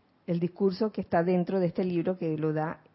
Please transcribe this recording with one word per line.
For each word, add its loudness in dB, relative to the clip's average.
el 0
discurso 0
que -6
está 2
dentro 2
de 2
este -2
libro, 0
que -2
lo -2
da -4